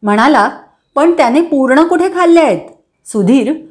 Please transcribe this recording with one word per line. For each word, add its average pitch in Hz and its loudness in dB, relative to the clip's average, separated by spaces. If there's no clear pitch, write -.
म्हणाला, 220 0
पण 320 0
त्याने 285 0
पूर्ण 285 0
कुठे 349 -2
खाल्ले 339 2
आहेत? 220 0
सुधीर 226 0